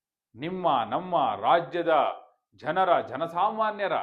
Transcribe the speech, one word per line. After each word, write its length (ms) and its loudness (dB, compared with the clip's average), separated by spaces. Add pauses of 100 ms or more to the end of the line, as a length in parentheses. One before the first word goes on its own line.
(340)
ನಿಮ್ಮ 540 0
ನಮ್ಮ 520 0
ರಾಜ್ಯದ 520 2 (600)
ಜನರ, 460 2
ಜನಸಾಮಾನ್ಯರ 920 -2 (100)